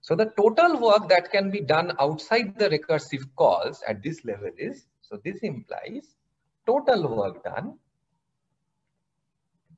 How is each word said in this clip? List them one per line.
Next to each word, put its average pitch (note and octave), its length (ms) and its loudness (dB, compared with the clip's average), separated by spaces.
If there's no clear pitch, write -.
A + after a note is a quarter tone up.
So - 140 -2
the A3 220 -2
total C#4 440 4
work G#3+ 280 2
that F3 240 2
can G3 180 -2
be G3+ 100 -6
done D#3 380 4
outside F#3+ 600 0
the G#3 100 4
recursive D3 560 -2
calls G2 520 2
at G2+ 140 -6
this D#3+ 220 -10
level G2+ 340 -8
is, G#3+ 280 -12
so - 240 -18
this G3 140 -12
implies - 800 -12
total A#3 500 0
work G2 260 -4
done G#2+ 360 -10